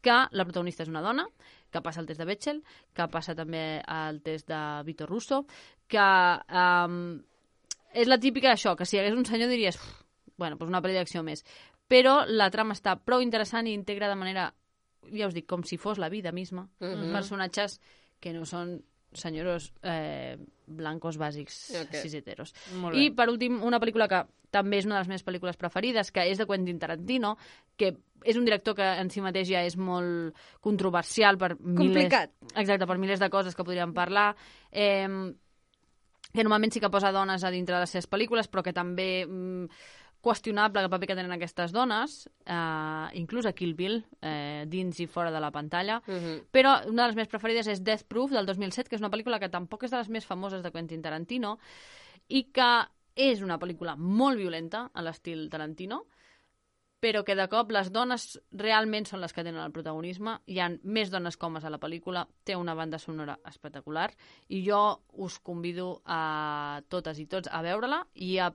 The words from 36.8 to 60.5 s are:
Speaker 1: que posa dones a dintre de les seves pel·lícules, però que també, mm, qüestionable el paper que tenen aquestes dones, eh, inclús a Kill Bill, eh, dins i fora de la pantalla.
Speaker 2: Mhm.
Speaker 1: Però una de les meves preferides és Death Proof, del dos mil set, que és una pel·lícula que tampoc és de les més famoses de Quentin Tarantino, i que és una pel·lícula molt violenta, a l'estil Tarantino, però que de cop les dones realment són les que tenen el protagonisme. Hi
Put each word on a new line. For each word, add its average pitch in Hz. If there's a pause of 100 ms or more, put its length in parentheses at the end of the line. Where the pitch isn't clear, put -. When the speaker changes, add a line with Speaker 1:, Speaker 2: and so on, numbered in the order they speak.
Speaker 1:
que 208
posa 196
dones 190
a 185
dintre 180
de 180
les 175
seves 175
pel·lícules, 226
però 190
que 175
també, 180
mm, 180 (520)
qüestionable 208
el 185
paper 185
que 190
tenen 180
aquestes 170
dones, 233 (160)
eh, 156
inclús 214
a 190
Kill 170
Bill, 202 (180)
eh, 147
dins 180
i 175
fora 170
de 160
la 151
pantalla. 175
Speaker 2:
Mhm. 170
Speaker 1:
Però 262
una 233
de 240
les 220
meves 220
preferides 226
és 196
Death 214
Proof, 254
del 214
dos 190
mil 196
set, -
que 233
és 208
una 208
pel·lícula 220
que 196
tampoc 180
és 233
de 254
les 220
més 226
famoses 190
de 170
Quentin 165
Tarantino, 202 (680)
i 262
que 240 (280)
és 254
una 180
pel·lícula 170
molt 220
violenta, 180
a 180
l'estil 160
Tarantino, 160 (920)
però 214
que 202
de 190
cop 220
les 190
dones 240 (120)
realment 214
són 190
les 170
que 170
tenen 165
el 156
protagonisme. 170
Hi 185